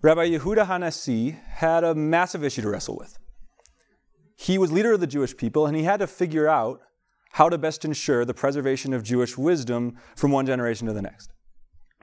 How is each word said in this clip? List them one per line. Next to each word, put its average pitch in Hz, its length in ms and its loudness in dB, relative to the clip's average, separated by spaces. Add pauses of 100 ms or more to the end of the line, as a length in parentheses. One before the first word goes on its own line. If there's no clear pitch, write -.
Rabbi 165 280 4
Yehuda 180 380 2
HaNasi 156 760 -4
had 165 380 0
a 165 120 2
massive 160 500 0
issue 123 180 -4
to 107 80 -2
wrestle - 260 -6
with. - 220 -16 (1160)
He 185 220 0
was 180 140 2
leader 214 200 4
of 208 80 4
the 170 80 -2
Jewish 135 280 -2
people, 151 300 0
and 147 100 0
he 160 60 0
had 196 160 2
to 196 80 0
figure 156 420 0
out 135 320 0 (520)
how 156 160 6
to 170 100 0
best 156 260 -4
ensure 139 400 0
the 120 80 -4
preservation 135 640 -2
of 123 80 -4
Jewish 123 340 0
wisdom 123 600 -2 (160)
from 143 160 0
one 135 160 2
generation 120 400 -2
to 110 80 -4
the 104 80 -6
next. - 300 -14 (720)